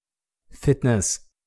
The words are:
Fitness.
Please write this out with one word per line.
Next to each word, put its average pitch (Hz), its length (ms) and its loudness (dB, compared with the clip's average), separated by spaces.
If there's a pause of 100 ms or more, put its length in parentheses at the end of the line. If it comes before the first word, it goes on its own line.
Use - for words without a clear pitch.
(500)
Fitness. - 760 -2 (220)